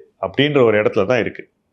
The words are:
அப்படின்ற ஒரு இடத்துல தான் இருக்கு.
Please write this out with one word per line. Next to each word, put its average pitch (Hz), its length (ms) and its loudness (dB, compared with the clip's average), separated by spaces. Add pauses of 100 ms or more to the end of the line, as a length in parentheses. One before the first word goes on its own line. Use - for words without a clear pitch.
(220)
அப்படின்ற 135 420 0
ஒரு 107 180 2
இடத்துல 107 240 -2
தான் 120 140 0
இருக்கு. - 300 -8 (240)